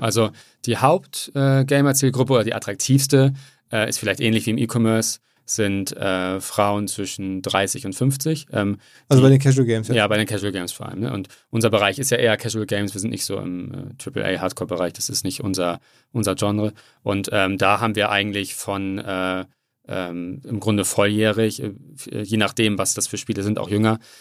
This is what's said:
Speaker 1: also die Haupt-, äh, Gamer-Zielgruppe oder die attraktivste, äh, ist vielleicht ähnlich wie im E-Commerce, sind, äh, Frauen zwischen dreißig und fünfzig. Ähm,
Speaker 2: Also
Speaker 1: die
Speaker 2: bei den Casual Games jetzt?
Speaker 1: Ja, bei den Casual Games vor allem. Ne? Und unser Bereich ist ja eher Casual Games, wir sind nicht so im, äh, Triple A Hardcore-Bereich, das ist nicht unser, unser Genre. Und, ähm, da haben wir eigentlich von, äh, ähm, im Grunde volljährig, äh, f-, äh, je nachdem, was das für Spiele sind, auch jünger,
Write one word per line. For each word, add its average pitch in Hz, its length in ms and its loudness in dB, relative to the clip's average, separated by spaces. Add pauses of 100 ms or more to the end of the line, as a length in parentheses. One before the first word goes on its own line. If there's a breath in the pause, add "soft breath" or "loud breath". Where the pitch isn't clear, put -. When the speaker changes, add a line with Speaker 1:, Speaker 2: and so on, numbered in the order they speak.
Speaker 1:
also 110 300 2 (340 soft breath)
die 117 100 0
Haupt-, - 600 0
äh, 135 280 4
Gamer-Zielgruppe 135 680 2
oder 113 100 4
die 113 100 -2
attraktivste, 135 800 4 (380 loud breath)
äh, 110 160 0
ist 113 100 -4
vielleicht 98 220 0
ähnlich 113 260 2
wie 110 40 -2
im 113 80 0
E-Commerce, 113 600 0 (240)
sind, 98 540 -2
äh, 92 420 -2
Frauen 104 480 0
zwischen 95 540 -6
dreißig 95 440 -2
und 95 80 -8
fünfzig. 135 600 -2
Ähm, 101 240 0 (320 soft breath)
Speaker 2:
Also 131 120 8
Speaker 1:
die 135 40 10
Speaker 2:
bei 135 60 10
den 135 80 8
Casual 135 260 4
Games 113 240 -2
jetzt? 127 80 0
Speaker 1:
Ja, 104 100 4
bei 107 100 2
den 107 80 2
Casual 101 280 -4
Games 90 180 -6
vor - 160 -12
allem. 92 140 -8
Ne? - 100 -4
Und 98 160 -6 (220 soft breath)
unser 113 200 2
Bereich 101 300 2
ist 135 100 -2
ja 120 80 2
eher 113 200 4
Casual 110 280 -4
Games, 101 280 -2
wir 98 80 -8
sind 113 80 -4
nicht - 160 -6
so 98 120 -6
im, 95 360 -8
äh, 95 240 -12
Triple - 260 -6
A 92 160 -2
Hardcore-Bereich, 87 540 -4
das - 160 -6
ist - 160 -4
nicht - 180 -6
unser, 90 360 -2 (340 soft breath)
unser 101 220 -2
Genre. 104 380 0 (300 soft breath)
Und, 101 300 -2
ähm, 98 240 2
da 98 240 2
haben 110 140 0
wir 104 160 0
eigentlich 101 440 -2
von, 98 440 -4
äh, 92 460 -4 (440)
ähm, 90 560 -8
im 107 160 -6
Grunde 104 240 0
volljährig, 107 760 0
äh, 107 120 -8 (220)
f-, - 120 -16
äh, - 140 -8
je 107 160 -2
nachdem, 104 400 0
was 95 160 -2
das - 140 -4
für 104 100 -8
Spiele 101 260 -6
sind, 107 160 -2
auch - 100 -6
jünger, 110 300 2 (220 soft breath)